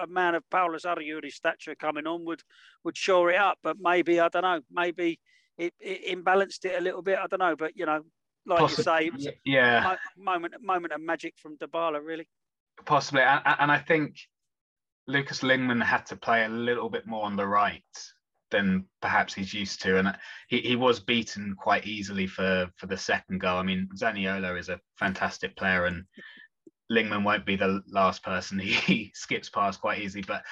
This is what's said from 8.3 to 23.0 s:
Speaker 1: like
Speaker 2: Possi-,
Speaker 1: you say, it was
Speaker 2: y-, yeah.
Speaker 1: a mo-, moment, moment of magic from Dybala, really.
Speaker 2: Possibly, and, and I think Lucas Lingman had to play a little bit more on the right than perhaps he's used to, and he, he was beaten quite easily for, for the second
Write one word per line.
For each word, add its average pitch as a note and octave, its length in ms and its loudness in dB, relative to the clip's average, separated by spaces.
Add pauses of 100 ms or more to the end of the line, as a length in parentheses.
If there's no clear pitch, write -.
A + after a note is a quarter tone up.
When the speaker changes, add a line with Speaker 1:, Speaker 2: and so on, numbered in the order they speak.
Speaker 1:
like E3+ 120 4
Speaker 2:
Possi-, D3+ 200 4
Speaker 1:
you D3+ 40 0
say, E3 220 2
it B2+ 80 -4
was C#3 140 -8
Speaker 2:
y-, - 80 -8 (100)
yeah. B2 400 6
Speaker 1:
a F#3 120 0 (200)
mo-, F#3+ 160 -4
moment, E3+ 280 -4
moment F3+ 320 -2
of D#3 80 -8
magic E3 360 -6
from D#3 200 -18
Dybala, D#3+ 460 -4
really. E3 240 -10 (580)
Speaker 2:
Possibly, C#3 360 4
and, C#3 240 6
and C#3+ 260 4
I D3 60 6
think D3+ 400 0 (880)
Lucas C#3 340 -2
Lingman B2+ 420 4
had A#2 240 2
to - 80 -12
play A2+ 300 2
a A2 40 -2
little A#2 400 -2
bit F#2+ 160 -6
more A2 180 -6
on G2+ 120 -4
the G2+ 120 0
right G2+ 360 2 (640)
than F#2+ 360 2 (160)
perhaps G#2+ 320 0
he's G2 200 -6
used G#2 300 -6
to, F#2+ 160 4
and F#2+ 180 0 (300)
he, B2 140 0
he B2 140 0
was B2 240 4
beaten G#2 560 -2
quite - 300 0
easily G2+ 400 -4
for, F#2+ 420 0 (100)
for F#2 100 -12
the F#2+ 100 -4
second - 440 -2